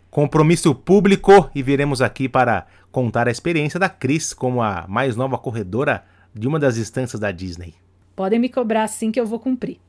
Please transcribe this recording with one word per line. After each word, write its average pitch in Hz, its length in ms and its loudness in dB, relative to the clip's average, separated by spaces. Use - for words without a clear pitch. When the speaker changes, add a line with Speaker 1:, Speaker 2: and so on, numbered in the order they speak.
Speaker 1:
Compromisso 151 640 2
público 196 800 6
e 139 80 -4
viremos 139 400 0
aqui 127 260 -2
para 123 380 2
contar 120 380 0
a - 20 0
experiência 156 480 -2
da 185 100 0
Cris 156 440 -4
como 127 280 -4
a 98 280 -4
mais 117 260 -2
nova 123 240 -4
corredora 113 680 -4
de 110 140 -6
uma 156 100 -2
das 135 160 2
distâncias 117 460 -6
da 104 100 -4
Disney. 87 440 -12
Speaker 2:
Podem 196 240 0
me 247 80 0
cobrar 226 340 -2
assim 220 300 -4
que 262 80 -2
eu 233 60 -2
vou 220 120 -6
cumprir. 247 400 -6